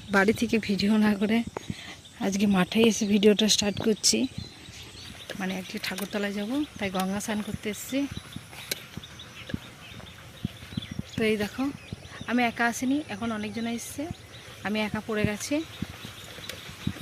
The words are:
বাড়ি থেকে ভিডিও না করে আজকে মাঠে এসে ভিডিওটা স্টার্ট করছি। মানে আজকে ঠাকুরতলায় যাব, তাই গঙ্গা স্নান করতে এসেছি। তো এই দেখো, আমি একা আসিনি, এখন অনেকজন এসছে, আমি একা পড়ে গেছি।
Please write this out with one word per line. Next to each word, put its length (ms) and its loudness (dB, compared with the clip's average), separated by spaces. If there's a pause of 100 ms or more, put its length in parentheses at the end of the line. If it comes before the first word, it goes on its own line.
(100)
বাড়ি 220 6
থেকে 260 2
ভিডিও 380 4
না 180 6
করে 280 4 (800)
আজকে 260 2
মাঠে 360 4
এসে 240 6
ভিডিওটা 420 8
স্টার্ট 360 4
করছি। 440 4 (1080)
মানে 220 -2
আজকে 260 -8
ঠাকুরতলায় 460 -2
যাব, 320 0 (140)
তাই 120 0
গঙ্গা 300 0
স্নান 260 -2
করতে 280 -4
এসেছি। 240 -4 (3250)
তো 140 2
এই 60 4
দেখো, 260 -2 (640)
আমি 240 4
একা 160 2
আসিনি, 420 2
এখন 240 -4
অনেকজন 340 -4
এসছে, 360 -6 (640)
আমি 140 0
একা 280 -2
পড়ে 220 0
গেছি। 240 -2 (1500)